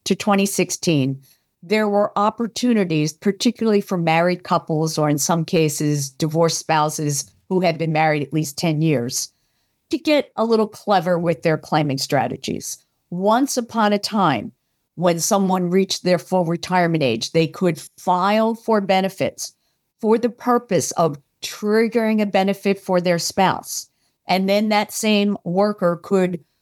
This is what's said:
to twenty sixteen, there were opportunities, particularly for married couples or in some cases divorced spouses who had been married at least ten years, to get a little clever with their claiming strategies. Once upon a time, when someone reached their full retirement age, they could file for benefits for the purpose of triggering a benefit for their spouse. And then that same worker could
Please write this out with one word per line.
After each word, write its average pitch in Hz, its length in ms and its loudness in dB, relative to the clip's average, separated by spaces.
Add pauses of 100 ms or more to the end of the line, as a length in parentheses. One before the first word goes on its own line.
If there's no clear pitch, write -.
to 196 100 2
twenty 196 300 2
sixteen, 143 800 -2 (400)
there 208 280 0
were 202 260 0
opportunities, 202 960 0
particularly 208 680 0
for 190 160 -4
married 170 460 0
couples 160 520 -2
or 147 140 2
in 147 80 0
some 165 260 0
cases 151 640 0
divorced 160 500 0
spouses 151 720 -2 (200)
who 185 100 0
had 170 160 0
been 160 160 -2
married 151 300 2
at 139 100 -10
least 156 240 -4
ten 156 240 0
years, 139 500 -2 (600)
to 320 80 -2
get 294 380 0
a 220 100 0
little 220 200 2
clever 185 520 0
with 170 240 -2
their 156 160 2
claiming 151 400 -2
strategies. - 800 -4 (320)
Once 214 480 0
upon 226 340 0
a 208 60 2
time, 190 540 -2 (420)
when 170 260 0
someone 185 480 0
reached 185 340 0
their 180 160 2
full 180 280 -2
retirement 170 560 0
age, 113 300 -2
they 165 140 2
could 160 320 -2 (200)
file 208 560 0
for 220 260 0
benefits 190 720 -2 (460)
for 220 160 2
the 233 140 0
purpose 240 640 -2
of 156 260 0 (240)
triggering 220 800 0
a 208 40 0
benefit 196 540 0
for 180 220 0
their 175 160 2
spouse. - 720 -2 (360)
And 190 220 0
then 208 220 2
that 208 220 0
same 202 520 0
worker 180 580 0
could 185 400 0 (200)